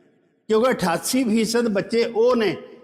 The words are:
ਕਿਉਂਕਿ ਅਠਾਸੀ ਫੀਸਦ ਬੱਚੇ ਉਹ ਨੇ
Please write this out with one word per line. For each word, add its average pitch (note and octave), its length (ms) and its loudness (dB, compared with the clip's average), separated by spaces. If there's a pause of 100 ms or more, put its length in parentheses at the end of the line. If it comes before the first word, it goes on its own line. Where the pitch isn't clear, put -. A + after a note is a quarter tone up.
(480)
ਕਿਉਂਕਿ A3 240 2
ਅਠਾਸੀ F3+ 520 -2
ਫੀਸਦ A3+ 440 0
ਬੱਚੇ G#3 380 0
ਉਹ A#3 300 2
ਨੇ G3 200 0 (280)